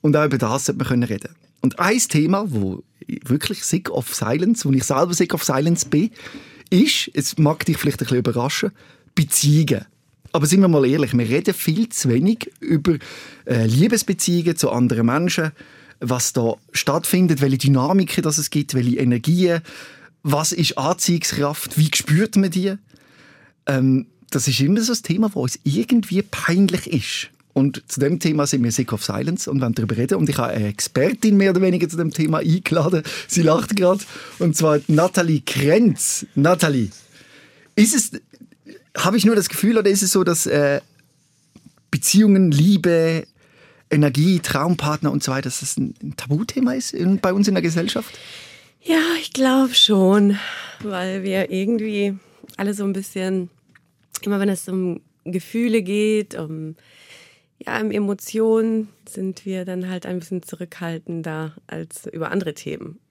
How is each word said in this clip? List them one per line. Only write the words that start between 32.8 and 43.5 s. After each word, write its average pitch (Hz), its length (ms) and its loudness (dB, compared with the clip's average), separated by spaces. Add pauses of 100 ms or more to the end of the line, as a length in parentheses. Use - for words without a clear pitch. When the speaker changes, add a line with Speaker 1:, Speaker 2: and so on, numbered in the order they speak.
Speaker 1:
Sie 170 140 -2
lacht 160 340 2
gerade. 185 300 2 (320)
Und 170 180 0
zwar 151 320 2
Nathalie 165 580 2
Krenz. 160 800 2 (100)
Nathalie, 143 540 2 (840)
ist 214 200 4
es, - 160 -2 (840)
habe 190 220 2
ich 190 80 2
nur 226 100 6
das 202 140 0
Gefühl, 220 280 0
oder 202 120 2
ist 196 140 2
es 185 80 0
so, 185 120 2
dass, 170 220 0
äh, 143 340 0 (1120)
Beziehungen, 190 600 4
Liebe, 165 720 4 (640)